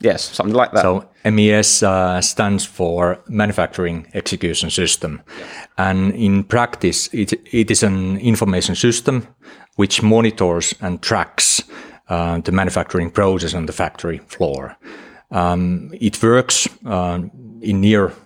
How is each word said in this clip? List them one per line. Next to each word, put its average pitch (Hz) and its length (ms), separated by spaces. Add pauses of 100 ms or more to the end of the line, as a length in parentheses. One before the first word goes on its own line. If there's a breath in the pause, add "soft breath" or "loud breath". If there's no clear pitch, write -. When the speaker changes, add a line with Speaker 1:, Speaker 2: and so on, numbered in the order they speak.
Speaker 1:
Yes, 107 240
something 104 320
like 123 160
that. 104 100
Speaker 2:
So 92 260 (160)
M 107 140
E 107 140
S, 107 320
uh, 92 360
stands 101 440
for 87 640
Manufacturing 92 880
Execution 87 560
System. 82 520 (160 loud breath)
Speaker 1:
Yeah. - 80 (320 loud breath)
Speaker 2:
And 95 360
in 98 280
practice, - 720
it, 104 180 (200)
it 113 180
is 110 140
an 95 340
information 101 560
system 123 540 (480 loud breath)
which - 260
monitors 107 760
and 90 200
tracks, - 600 (460 loud breath)
uh, 85 320
the 82 100
manufacturing 90 600
process 92 420
on 82 120
the - 60
factory 85 540
floor. 69 500 (540 loud breath)
Um, 90 600 (100)
it 107 200
works, 120 460 (180)
uh, 90 360 (400)
in 101 200
near 101 320 (140)